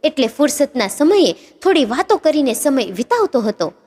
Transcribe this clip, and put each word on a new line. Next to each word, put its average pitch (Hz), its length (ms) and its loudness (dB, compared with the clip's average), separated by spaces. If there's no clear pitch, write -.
એટલે 277 220 0
ફુરસતના 277 600 -2
સમયે 302 440 2
થોડી 349 220 2
વાતો 277 320 -2
કરીને 294 380 0
સમય 269 300 0
વિતાવતો 240 560 -2
હતો 202 320 -4